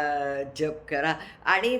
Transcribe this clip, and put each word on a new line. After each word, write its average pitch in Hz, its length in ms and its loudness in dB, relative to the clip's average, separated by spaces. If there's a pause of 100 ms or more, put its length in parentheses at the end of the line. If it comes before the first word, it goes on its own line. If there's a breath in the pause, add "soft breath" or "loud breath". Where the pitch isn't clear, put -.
(580)
जप 151 300 -2
करा, 151 260 2 (300 loud breath)
आणि 214 360 4